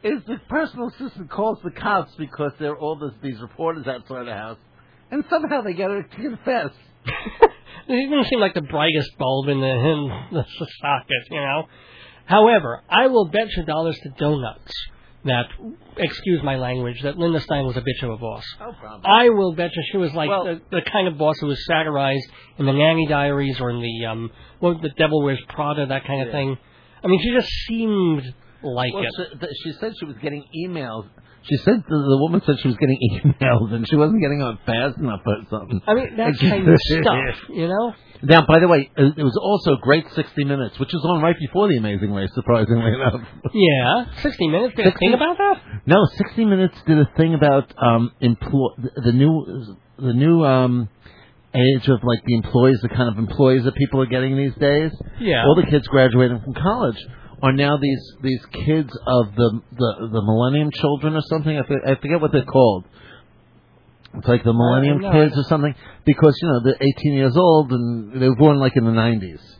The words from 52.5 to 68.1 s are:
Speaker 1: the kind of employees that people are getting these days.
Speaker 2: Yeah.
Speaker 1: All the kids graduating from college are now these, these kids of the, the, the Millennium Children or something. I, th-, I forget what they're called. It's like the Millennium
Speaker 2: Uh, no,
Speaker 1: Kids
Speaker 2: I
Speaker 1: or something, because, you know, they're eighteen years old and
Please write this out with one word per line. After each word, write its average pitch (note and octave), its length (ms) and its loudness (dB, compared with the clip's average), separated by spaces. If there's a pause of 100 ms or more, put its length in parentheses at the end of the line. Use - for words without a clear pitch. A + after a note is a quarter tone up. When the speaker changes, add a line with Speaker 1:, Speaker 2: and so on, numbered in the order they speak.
Speaker 1:
the B2 80 -4
kind B2 180 0
of G#2 120 -4
employees C3 440 2
that C3+ 120 -2
people C3+ 260 0
are B2+ 60 0
getting C3 280 -2
these C#3 200 -2
days. D3 360 2 (300)
Speaker 2:
Yeah. D3 240 0
Speaker 1:
All D3 100 8
the E3 140 4
kids C#3+ 180 2
graduating B2 560 4
from C3 120 -8
college F3+ 420 -2 (460)
are C3 100 2
now C#3+ 240 2
these, C3+ 240 -2 (220)
these C3 200 -4 (220)
kids D#3 240 0 (160)
of A#2 300 0
the, A2+ 260 2 (120)
the, A2+ 380 -4
the A2 120 0
Millennium C3 500 2
Children D3 420 -2
or D3+ 140 0
something. D#3 260 -2
I, C#3 60 -2
th-, C#3 240 -2
I C3+ 160 0
forget D#3 180 0
what D3+ 120 0
they're C3+ 140 2
called. G#2+ 400 4 (1300)
It's - 120 -4
like A#2+ 160 4
the A#2 100 4
Millennium C3 520 4
Speaker 2:
Uh, F#3+ 60 0
no, D3+ 120 8
Speaker 1:
Kids D3 140 2
Speaker 2:
I C#3+ 40 0
Speaker 1:
or - 20 -2
something, D3 320 0 (300)
because, D3 360 6
you E3+ 60 -2
know, B2+ 160 2
they're C3 180 2
eighteen C#3 320 0
years C3+ 240 2
old D#3 340 4
and A#2+ 500 -4